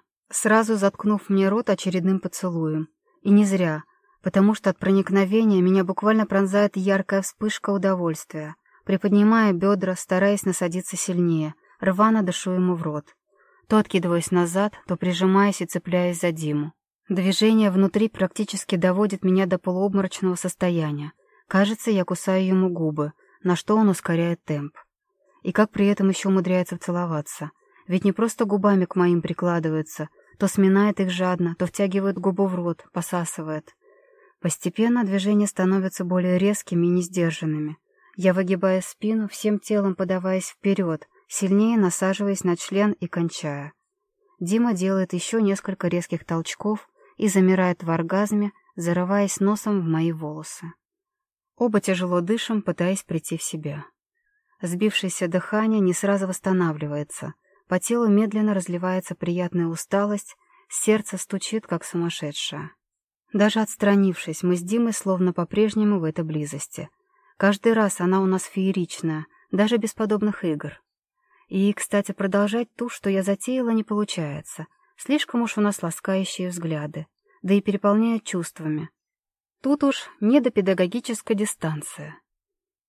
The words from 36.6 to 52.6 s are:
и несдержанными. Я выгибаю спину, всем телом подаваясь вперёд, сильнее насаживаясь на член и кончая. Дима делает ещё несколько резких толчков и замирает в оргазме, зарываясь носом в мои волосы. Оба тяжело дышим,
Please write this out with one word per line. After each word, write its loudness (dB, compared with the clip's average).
и 4
несдержанными. -2
Я 2
выгибаю 0
спину, -4
всем -2
телом 0
подаваясь -2
вперёд, -2
сильнее 2
насаживаясь 0
на 2
член 0
и -6
кончая. -6
Дима 0
делает 0
ещё -2
несколько -2
резких -4
толчков -6
и 0
замирает 4
в -4
оргазме, 0
зарываясь 2
носом 2
в -2
мои 2
волосы. -10
Оба 0
тяжело 0
дышим, -2